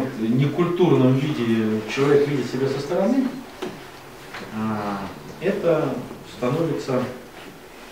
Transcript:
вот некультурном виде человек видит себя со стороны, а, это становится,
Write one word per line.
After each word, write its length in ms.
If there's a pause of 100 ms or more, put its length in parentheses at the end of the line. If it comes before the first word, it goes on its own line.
вот 80 (100)
некультурном 960
виде 640 (140)
человек 340
видит 220
себя 180
со 120
стороны, 480 (1300)
а, 420 (420)
это 540 (420)
становится, 680 (880)